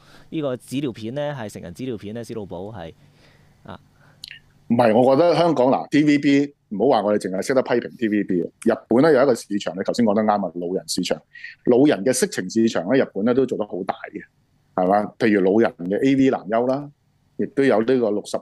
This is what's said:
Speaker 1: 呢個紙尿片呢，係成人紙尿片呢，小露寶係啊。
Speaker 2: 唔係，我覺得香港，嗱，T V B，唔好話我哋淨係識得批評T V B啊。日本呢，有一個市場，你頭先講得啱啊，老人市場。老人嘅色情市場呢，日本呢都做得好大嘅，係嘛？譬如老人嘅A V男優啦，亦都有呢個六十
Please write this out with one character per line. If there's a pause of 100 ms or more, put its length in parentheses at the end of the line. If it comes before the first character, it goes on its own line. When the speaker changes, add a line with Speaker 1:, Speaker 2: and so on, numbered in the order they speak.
(300)
Speaker 1:
呢
個
紙
尿
片
呢，
係
成
人
紙
尿
片
呢，
小
露
寶
係 (720)
啊。 (920)
Speaker 2:
唔
係，
我
覺
得
香
港，
嗱
，T
V
B， (140)
唔 (140)
好
話
我
哋
淨
係
識
得
批
評
T
V
B
啊。 (200)
日 (100)
本
呢，
有
一
個
市
場，
你
頭
先
講
得
啱 (160)
啊，
老
人
市
場。 (440)
老
人
嘅
色
情
市
場
呢，
日
本
呢
都
做
得
好
大 (180)
嘅， (580)
係
嘛？
譬
如
老
人
嘅 (100)
A
V
男
優
啦， (480)
亦
都
有
呢
個
六
十